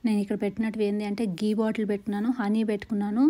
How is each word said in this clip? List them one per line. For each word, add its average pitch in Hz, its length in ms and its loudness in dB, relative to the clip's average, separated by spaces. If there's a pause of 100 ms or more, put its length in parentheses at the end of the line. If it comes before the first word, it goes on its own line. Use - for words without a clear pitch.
నేను 214 180 2
ఇక్కడ 202 160 -2
పెట్టినట్టు 214 440 -2
ఏంది 208 240 0
అంటే 202 180 -2 (120)
ఘీ 208 180 0
బాటిల్ 220 340 0
పెట్టుకున్నాను, 208 440 -2
హనీ 220 320 0
పెట్టుకున్నాను 208 640 0